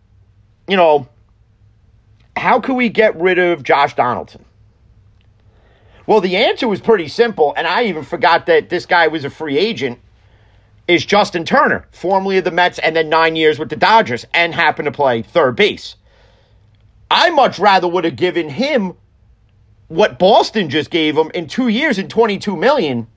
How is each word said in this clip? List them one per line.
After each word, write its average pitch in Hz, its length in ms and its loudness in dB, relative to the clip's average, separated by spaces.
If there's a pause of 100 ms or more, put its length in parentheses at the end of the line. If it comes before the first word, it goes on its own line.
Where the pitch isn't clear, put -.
(680)
you 190 100 0
know, 151 300 2 (1300)
how - 240 0
could 262 160 -4
we 247 140 0
get 170 300 0
rid 180 200 2
of 170 240 0
Josh 147 320 0
Donaldson? 120 500 -4 (1600)
Well, 220 160 4
the 185 160 -2
answer 285 300 0
was 202 120 -2
pretty 190 280 0
simple, 196 500 0
and 156 80 -4
I 196 200 -2
even 156 180 -6
forgot 165 420 0
that 160 240 2
this 175 160 -6
guy 170 220 2
was 151 180 -4
a 143 60 -8
free 147 260 -6
agent, 147 420 -4 (880)
is 170 180 2
Justin 190 400 0
Turner, 240 460 0
formerly 190 480 -2
of 170 40 -2
the 180 80 -2
Mets 180 280 0
and 160 160 -2
then 160 120 0
nine 160 280 2
years 156 240 2
with 226 100 -8
the 226 60 -8
Dodgers, 214 580 2
and 170 200 0
happened 156 340 -2
to 135 40 -2
play 127 300 -2
third 131 340 0
base. 143 400 -2 (1120)
I 277 200 2
much 269 300 2
rather 190 280 4
would 175 160 -2
have 160 120 -2
given 170 340 -2
him 202 460 -2 (920)
what 160 300 0
Boston 202 520 2
just 143 200 -4
gave 156 260 -2
him 156 180 0
in 170 140 -8
two 254 200 -2
years 247 300 0
and 175 120 -8
twenty-two 202 480 -2
million. 156 600 0